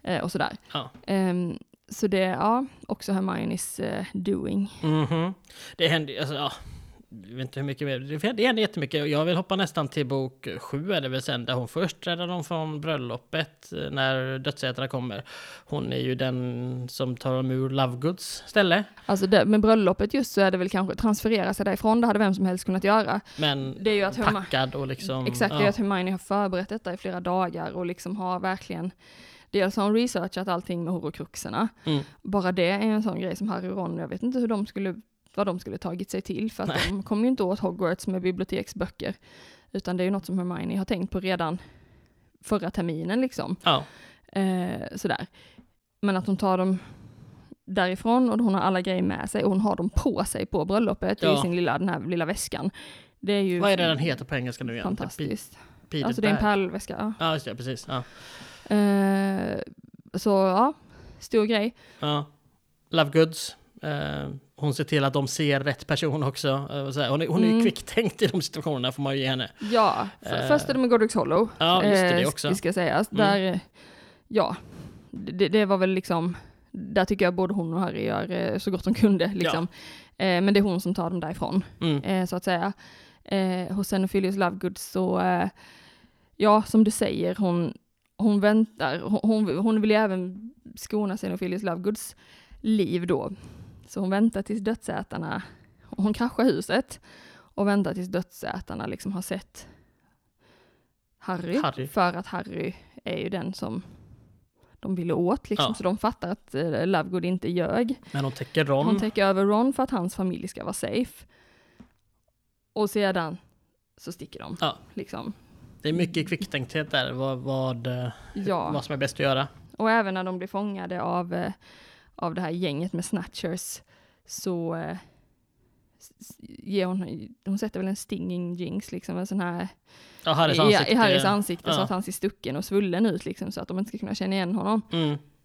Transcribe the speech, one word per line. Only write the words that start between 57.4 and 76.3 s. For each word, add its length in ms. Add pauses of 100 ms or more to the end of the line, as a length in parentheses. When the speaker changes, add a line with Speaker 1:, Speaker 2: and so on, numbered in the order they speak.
Speaker 2:
det, 100
precis. 340
Ja. 140 (760)
Speaker 1:
Eh, 840 (560)
så, 160
ja. 420 (460)
Stor 260
grej. 300 (260)
Speaker 2:
Ja. 240 (680)
Lovegoods. 640 (260)
Eh, 460 (280)
hon 180
ser 100
till 200
att 80
de 160
ser 320
rätt 260
person 360
också. 500
Eh, 140
och 80
så 60
här. 100
Hon 120
är, 40
hon 160
är 40
ju 60
Speaker 1:
Mm. 100
Speaker 2:
kvicktänkt 600
i 40
de 160
situationerna, 500
får 100
man 140
ju 60
ge 60
henne. 220 (220)
Speaker 1:
Ja. 360 (120)
F-, 120
Speaker 2:
Eh. 160
Speaker 1:
först 200
är 60
det 60
med 120
Godric's 240
Hollow. 320 (100)
Speaker 2:
Ja, 260
just 180
det, 60
det 140
Speaker 1:
Eh, 60
Speaker 2:
också. 200
Speaker 1:
vi 60
ska 180
säga. 220
Speaker 2:
Mm. 160
Speaker 1:
Där, 500 (680)
ja. 280 (540)
Det, 220
det, 160
det 160
var 140
väl 120
liksom, 460 (340)